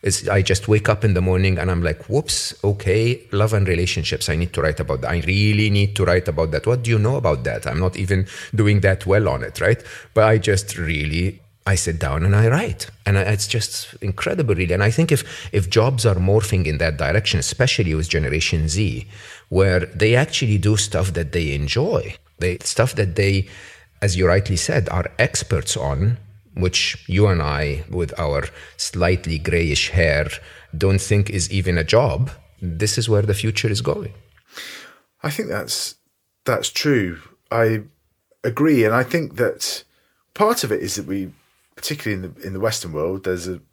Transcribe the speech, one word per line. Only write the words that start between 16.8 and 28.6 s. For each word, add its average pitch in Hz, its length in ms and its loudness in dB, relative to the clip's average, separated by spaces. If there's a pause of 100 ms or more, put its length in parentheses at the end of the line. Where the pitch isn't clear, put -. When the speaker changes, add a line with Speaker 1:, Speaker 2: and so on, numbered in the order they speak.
Speaker 1:
direction, 82 420 0
especially 87 560 0
with 80 140 -2
Generation 78 640 0
Z, 87 360 -2 (440)
where 92 300 4
they 110 340 2
actually 123 420 2
do 104 220 2
stuff 95 340 -2
that 78 200 -4
they 80 220 0
enjoy, 110 600 -2 (240)
they, 90 240 -2
stuff - 320 0
that 92 220 0
they, 98 320 2 (520)
as 92 160 0
you 92 100 2
rightly 95 300 2
said, - 320 0
are 87 300 -2
experts - 580 -2
on, 76 400 0 (380)
which - 520 -2
you 101 220 4
and 87 120 4
I, 73 500 -2
with 85 280 -4
our 71 260 0 (320)